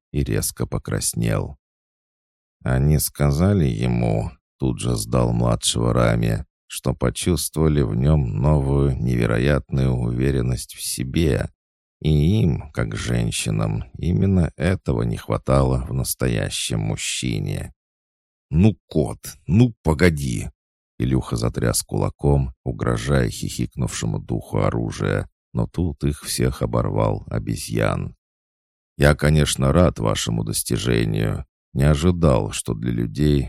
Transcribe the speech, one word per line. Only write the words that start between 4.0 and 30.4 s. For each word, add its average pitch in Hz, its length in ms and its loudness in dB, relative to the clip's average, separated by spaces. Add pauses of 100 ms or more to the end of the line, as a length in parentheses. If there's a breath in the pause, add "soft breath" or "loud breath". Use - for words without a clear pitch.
тут 60 200 -2
же 58 160 -2
сдал 58 380 0
младшего 58 600 0
Раме, 57 540 0 (180)
«что - 300 -6
почувствовали 76 880 0
в 53 120 -2
нём 62 480 2
новую 69 560 2
невероятную 62 960 0
уверенность 60 800 -2
в - 80 -16
себе, 67 680 -2 (500)
и 78 400 4
им, - 300 0
как 55 240 -4
женщинам, 55 880 -2 (160)
именно 92 580 2
этого 73 460 0
не 57 120 -2
хватало 65 720 0
в 58 60 -8
настоящем 58 840 -4
мужчине». 52 920 -4 (800)
«Ну, 95 260 6 (120)
кот, 62 320 0 (260)
ну, 113 380 4
погоди!» 71 680 2 (480)
Илюха 62 380 0
затряс 57 480 -2
кулаком, 64 800 0
угрожая 60 640 0
хихикнувшему 57 880 -4
духу 52 440 -4
оружия, 50 680 -2 (240)
но - 140 -2
тут 82 360 -4
их 71 200 -2
всех 64 400 -4
оборвал 53 640 -2
обезьян. 53 880 -4 (840)
«Я, 73 160 6
конечно, 71 580 2
рад 82 280 4
вашему 55 440 -2